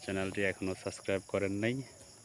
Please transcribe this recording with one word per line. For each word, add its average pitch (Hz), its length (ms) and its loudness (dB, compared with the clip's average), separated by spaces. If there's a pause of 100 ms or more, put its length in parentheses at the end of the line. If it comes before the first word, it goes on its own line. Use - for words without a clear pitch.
চ্যানেলটি 95 360 0 (100)
এখনও 92 320 0
সাবস্ক্রাইব 98 400 0 (100)
করেন 98 300 2
নাই, 120 120 4 (500)